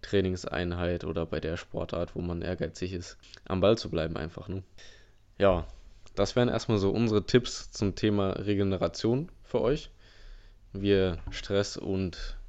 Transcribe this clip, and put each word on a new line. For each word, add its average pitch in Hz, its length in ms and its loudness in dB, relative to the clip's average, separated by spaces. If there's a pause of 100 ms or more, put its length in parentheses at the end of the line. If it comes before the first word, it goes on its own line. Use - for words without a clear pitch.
Trainingseinheit 87 1000 0
oder 82 220 -2
bei 78 140 -4
der 80 160 -2
Sportart, - 580 -6
wo - 60 -4
man 87 220 -4
ehrgeizig 87 500 -4
ist, 87 260 -8 (280)
am 95 140 -2
Ball 104 160 6
zu - 140 -8
bleiben 80 260 -2
einfach, - 320 -8
ne? 95 140 -6 (760)
Ja, 95 280 6 (480)
das 101 220 0
wären 123 120 6
erstmal 113 300 2
so 98 120 4
unsere 107 340 2
Tipps - 460 2
zum 98 240 0
Thema 101 360 2
Regeneration 98 1000 0 (120)
für - 180 -2
euch, 147 300 0 (840)
wie 98 180 2
ihr 95 280 6 (120)
Stress - 460 0
und 95 600 -2 (120)